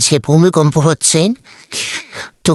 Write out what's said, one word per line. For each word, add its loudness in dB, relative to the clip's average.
যে 0
ভূমিকম্প 2
হচ্ছে। 0
তো 2